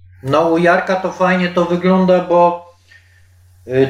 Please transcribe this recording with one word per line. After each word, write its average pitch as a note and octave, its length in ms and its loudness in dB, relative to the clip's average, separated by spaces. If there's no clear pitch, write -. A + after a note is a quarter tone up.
No, D3+ 260 0
u E3 80 0
Jarka F3+ 380 0
to F#3 160 -6
fajnie F3+ 360 -2
to F3 180 -2
wygląda, F3+ 540 2
bo, F3 460 0
y, C3 220 2